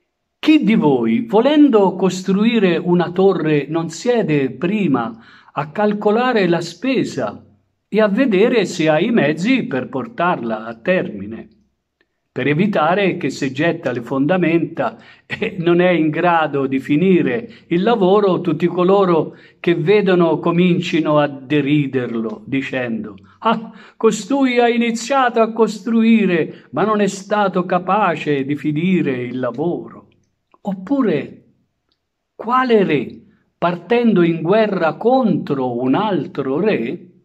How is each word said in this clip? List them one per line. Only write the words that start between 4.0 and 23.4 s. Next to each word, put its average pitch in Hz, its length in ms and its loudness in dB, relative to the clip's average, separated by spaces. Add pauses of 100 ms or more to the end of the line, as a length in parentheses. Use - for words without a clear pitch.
prima 147 680 -2 (320)
a 151 200 -6
calcolare 208 760 0
la 170 140 0
spesa 139 840 -6 (440)
e 208 120 0
a 214 80 4
vedere 214 580 2
se 156 220 -2
ha 156 120 2
i 214 100 0
mezzi 180 540 0
per 123 240 -6
portarla 117 800 -4
a 117 80 -10
termine?" 110 760 -4 (880)
per 131 80 -2
evitare 180 680 0
che 139 140 -4
se 135 200 -6
getta 160 400 -2
le 120 100 -6
fondamenta 156 960 -2 (300)
e - 320 -8
non 170 220 2
è 180 100 4
in 160 180 2
grado 151 600 0
di 131 100 -2
finire 147 880 0
il 175 160 0
lavoro, 202 580 2
tutti 170 280 -2
coloro 180 680 2 (220)
che 170 160 0
vedono 175 640 2
comincino 170 800 0
a 147 80 4
deriderlo, 131 1200 -2
dicendo: 120 680 -6 (240)